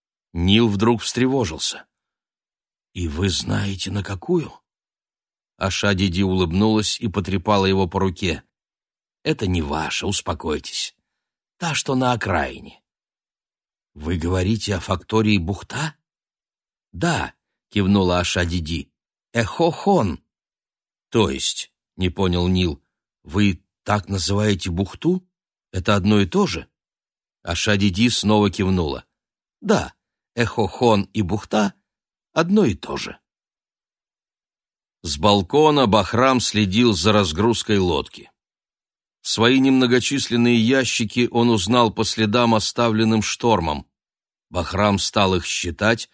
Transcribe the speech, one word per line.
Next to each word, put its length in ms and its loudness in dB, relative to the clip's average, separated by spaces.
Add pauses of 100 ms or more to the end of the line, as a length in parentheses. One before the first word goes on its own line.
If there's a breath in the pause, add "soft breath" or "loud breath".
(340)
Нил 340 4
вдруг 340 0
встревожился. 840 -2 (1080)
«И 140 -6
вы 220 -2
знаете, 600 -4
на 120 -4
какую?» 500 -4 (1040)
Аша 380 0
Диди 260 0
улыбнулась 800 0
и 80 -4
потрепала 580 0
его 220 2
по 120 -4
руке. 440 -4 (800)
«Это 240 -4
не 140 0
ваше, 440 -6
успокойтесь. 920 -6 (600)
Та, 160 -6
что 220 -4
на 180 2
окраине». 680 -4 (1120)
«Вы 220 -4
говорите 580 0
о 40 -2
фактории 580 0
Бухта?» 580 -6 (960)
«Да», 420 -2 (360)
кивнула 500 2
Аша 260 -2
Диди. 460 -6 (420)
«Эхохон». 920 0 (840)
«То 200 2
есть», 420 -6 (240)
не 140 -2
понял 380 0
Нил, 360 0 (400)
«вы 400 -2 (200)
так 260 -2
называете 600 -2
бухту? 580 -2 (440)
Это 240 0
одно 240 2
и 80 2
то 180 0
же?» 220 -6 (760)
Аша 360 -2
Диди 320 2
снова 420 2
кивнула. 540 -2 (540)
«Да, 340 0 (420)
Эхохон 800 0
и 100 -2
бухта — 500 -2 (600)
одно 320 2
и 100 0
то 220 -10
же». 220 -12 (1800)
С 160 -6
балкона 720 4
Бахрам 520 2
следил 540 2
за 180 2
разгрузкой 680 2
лодки. 540 -4 (880)
Свои 380 2
немногочисленные 960 2
ящики 760 0
он 180 2
узнал 420 2
по 120 -4
следам, 520 2
оставленным 640 0
штормом. 680 -2 (600)
Бахрам 500 0
стал 360 0
их 100 -2
считать 680 -2